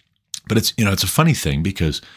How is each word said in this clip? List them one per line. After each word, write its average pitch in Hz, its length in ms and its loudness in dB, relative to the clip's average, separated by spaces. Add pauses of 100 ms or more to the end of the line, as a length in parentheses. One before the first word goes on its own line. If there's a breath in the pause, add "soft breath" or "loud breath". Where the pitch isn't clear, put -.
(480)
But 107 100 2
it's, - 180 -2
you 113 80 0
know, 98 80 2
it's 95 120 -2
a 92 40 -4
funny 156 260 2
thing 73 280 -2
because 87 400 -2 (140 loud breath)